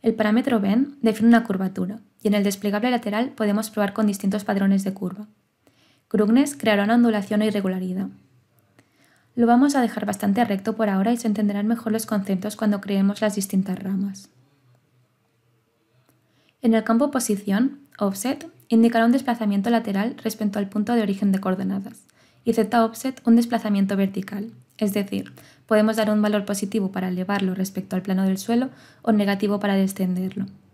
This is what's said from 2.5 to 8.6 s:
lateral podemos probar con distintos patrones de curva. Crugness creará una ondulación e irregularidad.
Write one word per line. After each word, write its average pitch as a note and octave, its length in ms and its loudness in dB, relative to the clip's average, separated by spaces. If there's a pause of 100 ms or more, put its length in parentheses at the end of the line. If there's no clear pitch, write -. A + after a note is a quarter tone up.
lateral A#3 380 -2
podemos G#3+ 400 -2
probar G3+ 240 -2
con G#3+ 140 0
distintos G3+ 360 -2
patrones G3 400 2
de F#3+ 100 -4
curva. F#3+ 340 -10 (840)
Crugness A#3 480 2
creará G#3 260 2
una A3 120 2
ondulación G#3+ 460 2
e A3 60 2
irregularidad. F#3+ 600 -2 (1300)